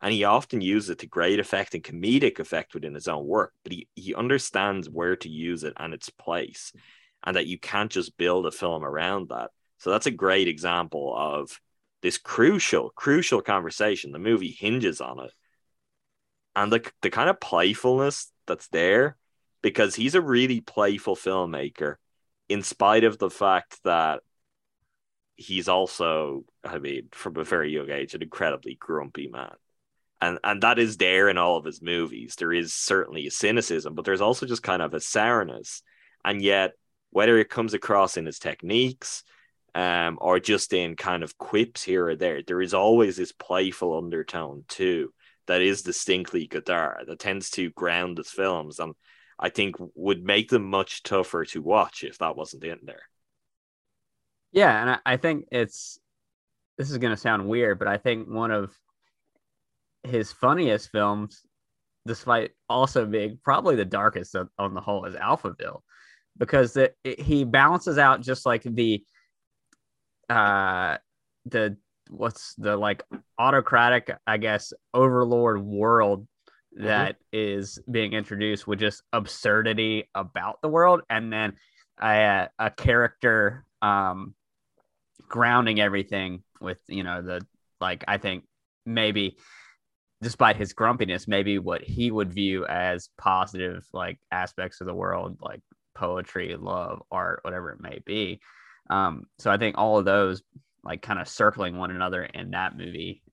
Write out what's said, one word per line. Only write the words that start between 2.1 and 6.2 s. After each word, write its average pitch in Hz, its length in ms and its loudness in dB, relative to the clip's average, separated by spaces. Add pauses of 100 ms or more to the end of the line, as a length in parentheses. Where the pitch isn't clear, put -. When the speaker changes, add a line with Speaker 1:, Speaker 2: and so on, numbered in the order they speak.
Speaker 1:
effect 78 340 -6
within 76 200 -10
his 78 160 -8
own 76 180 -6
work, 98 240 0 (120)
but - 100 -14
he, - 200 -14
he 92 220 -10
understands 101 760 -2
where 85 280 -2
to 82 120 -14
use 80 360 -6
it 73 100 -8
and 80 180 -10
its - 160 -14
place, - 640 -8 (540)